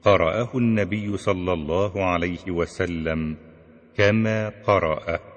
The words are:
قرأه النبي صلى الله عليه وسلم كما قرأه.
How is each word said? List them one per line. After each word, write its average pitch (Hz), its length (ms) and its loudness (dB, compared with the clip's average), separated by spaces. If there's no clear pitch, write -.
قرأه 98 520 4
النبي 104 600 0
صلى 92 360 -2
الله 90 520 -2
عليه 87 460 -2
وسلم 80 840 -2
كما 110 520 2
قرأه. 85 720 0